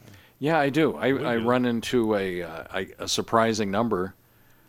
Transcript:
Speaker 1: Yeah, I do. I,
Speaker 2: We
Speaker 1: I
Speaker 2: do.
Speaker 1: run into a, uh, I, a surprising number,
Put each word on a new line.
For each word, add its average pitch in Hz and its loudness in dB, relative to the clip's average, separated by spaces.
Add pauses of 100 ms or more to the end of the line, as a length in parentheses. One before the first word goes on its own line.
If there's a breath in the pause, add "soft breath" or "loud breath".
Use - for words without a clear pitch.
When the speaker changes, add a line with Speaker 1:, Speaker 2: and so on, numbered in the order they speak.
(400 loud breath)
Speaker 1:
Yeah, 156 2
I 143 2
do. 143 2
I, 131 0
Speaker 2:
We 135 -2
Speaker 1:
I 120 0
Speaker 2:
do. 113 0
Speaker 1:
run 123 4
into 113 0
a, 92 -2
uh, 80 -10
I, 95 -4 (100)
a 98 -8
surprising 110 0
number, 98 -2 (540 soft breath)